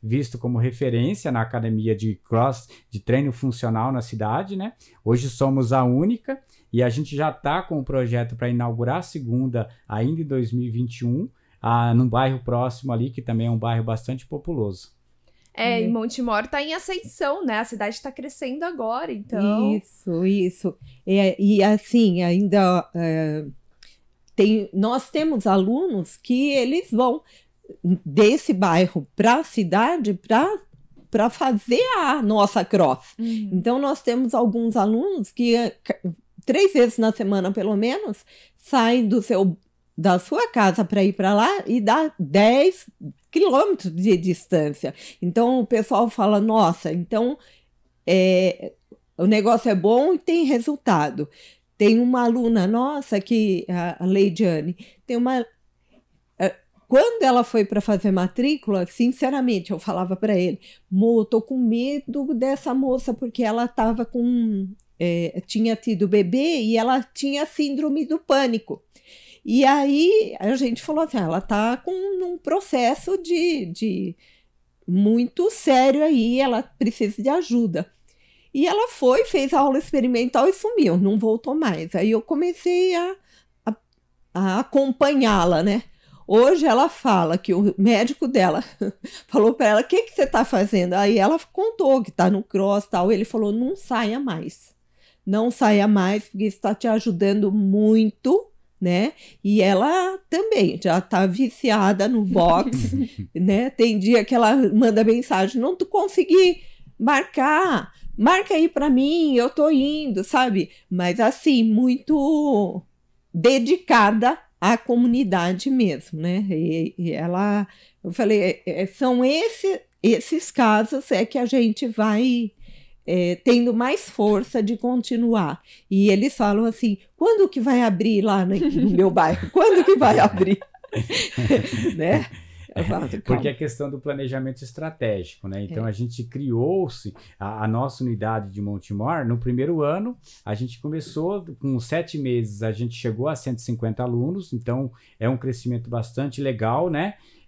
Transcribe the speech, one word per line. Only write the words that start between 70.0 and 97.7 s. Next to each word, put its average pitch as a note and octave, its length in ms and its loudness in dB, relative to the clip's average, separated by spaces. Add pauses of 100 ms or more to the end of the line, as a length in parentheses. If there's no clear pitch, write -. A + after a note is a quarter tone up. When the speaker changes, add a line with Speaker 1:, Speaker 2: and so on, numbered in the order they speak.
Speaker 3:
a A3 160 0
gente B3 260 -2
falou D#4 220 -2
assim, D#4 160 -4
"Ah, G3 40 0
ela E3 180 -2
tá A3 360 -2
com F4 140 -8 (340)
um F4 140 -6
processo D#4 840 -2
de, E4 460 -2
de F#3 500 -4 (720)
muito A#3 640 2
sério C4+ 540 2
aí, B3 360 2
ela B3+ 220 0
precisa - 580 -4
de A#3+ 80 -2
ajuda." A#3 640 -2 (640)
E D#4 120 2
ela G#4+ 200 0
foi, C4 360 2
fez C#4 280 -2
a D#4+ 60 2
aula C#4 200 2
experimental B3+ 720 0
e F#4+ 40 2
sumiu, F#4 440 0
não G3 220 2
voltou A3+ 380 -2
mais. F3 400 -4
Aí G#3+ 160 0
eu A3 100 0
comecei F4 720 -2
a, F4+ 220 -4 (500)
a, A3 100 -4 (560)
a F#3+ 280 -2
acompanhá-la, B3+ 1000 2
né? G#3 220 0 (420)
Hoje C4+ 400 4
ela C4+ 240 4
fala F3+ 480 0
que F#3+ 160 -2
o G3+ 240 2
médico A#3 520 2
dela F#3 340 2 (320)
<laughs> - 320 -20
falou A3+ 280 4
pra A#3 120 0
ela, G#3+ 140 4
"O - 40 0
que G#4+ 180 0
que - 120 -8
você D4+ 120 2
tá C4 180 2
fazendo?" G3 500 0
Aí G3+ 240 2
ela A#3+ 180 4 (160)
contou F#4+ 500 2
que - 100 -10
tá F3+ 180 2
no G3+ 140 0
cross G3+ 400 0
e - 60 -18
tal. F#3 220 0
Ele G3+ 120 0
falou, G#3+ 280 -4
"Não B3+ 240 -2
saia A#3 440 -4
mais. - 520 -8 (540)
Não G#3+ 240 0
saia G#3+ 380 4
mais, G3+ 400 2
porque G#3 180 -4
isso G3+ 140 -6
tá G#3 160 -2
te - 100 -6
ajudando G3+ 640 0
muito", G#3+ 960 2 (340)